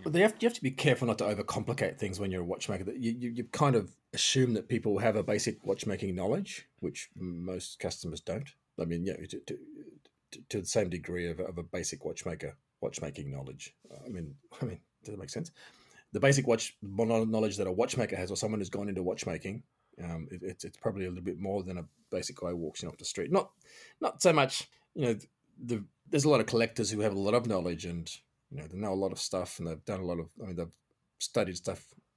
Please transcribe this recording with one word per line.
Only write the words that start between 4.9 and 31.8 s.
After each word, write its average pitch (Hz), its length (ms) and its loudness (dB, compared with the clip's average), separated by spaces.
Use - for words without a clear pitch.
have 110 180 4
a 101 60 4
basic 104 420 0
watchmaking 98 500 0
knowledge, 113 540 -2
which - 360 -6
most 90 640 -6
customers 82 420 -6
don't. 117 340 -6
I 85 60 -2
mean, 85 220 -2
yeah, 95 100 -2
to, - 100 -10
to, - 180 -8
to, - 80 -16
to 104 100 0
the 90 60 -4
same 101 240 2
degree 87 400 -4
of, 82 100 -4
of 85 180 -6
a 85 40 -4
basic 82 420 -6
watchmaker, 82 520 -6
watchmaking 71 500 -6
knowledge. 67 440 -12
I - 60 -14
mean, 85 260 -8
<laughs> - 120 -18
I 143 60 -2
mean, 92 140 -8
does 107 100 -12
that 98 60 -10
make 92 120 -12
sense? - 200 -6
The 98 80 -2
basic 139 260 8
watch, 117 360 2
mo-, 110 420 2
knowledge 110 320 2
that 101 100 0
a 92 60 0
watchmaker 107 440 2
has, 92 140 -4
or 95 60 -2
someone 107 240 0
who's 90 100 -2
gone 101 180 -2
into 92 140 -2
watchmaking, 90 600 -2
um, 82 280 -6
it, 90 120 -10
it's, 90 220 -8
it's - 120 -12
probably 98 300 -2
a - 20 -4
little 90 160 -6
bit 90 140 -2
more 98 240 -2
than 90 160 -6
a 82 80 -8
basic - 260 -4
guy 90 140 -4
who 87 60 -2
walks 80 260 -6
in 85 60 -6
off 73 100 -12
the - 60 -14
street. - 280 -4
Not, 185 200 2
not - 220 -2
so 175 100 8
much, 143 360 4
you 160 120 -2
know, 113 80 4
th-, - 140 -8
the, 113 200 -2
there's 143 140 4
a 151 40 6
lot 135 120 8
of 113 60 2
collectors 113 440 2
who 107 100 0
have 104 140 4
a 98 40 0
lot 101 160 4
of 120 120 4
knowledge 90 400 0
and, 85 240 -4
you 135 80 -10
know, 76 80 -10
they 87 100 -12
know 101 160 -2
a - 20 2
lot 95 180 2
of - 80 -6
stuff - 400 -4
and 82 80 -2
they've 80 160 -6
done 95 160 -4
a 92 40 -4
lot 87 140 -2
of, 82 100 -6
I 95 60 -8
mean, 87 80 -6
they've 85 200 -6
studied 95 360 0
stuff - 380 -8